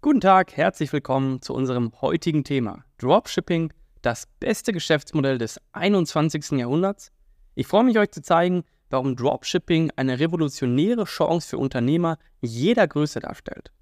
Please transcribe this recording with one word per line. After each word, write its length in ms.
Guten 160
Tag, 360
herzlich 360
willkommen 500
zu 120
unserem 460
heutigen 420
Thema. 420
Dropshipping, 720
das 240
beste 320
Geschäftsmodell 640
des 220
einundzwanzigsten 880
Jahrhunderts. 540
Ich 140
freue 160
mich, 160
euch 100
zu 100
zeigen, 440
warum 240
Dropshipping 800
eine 240
revolutionäre 880
Chance 460
für 80
Unternehmer 600
jeder 480
Größe 320
darstellt. 500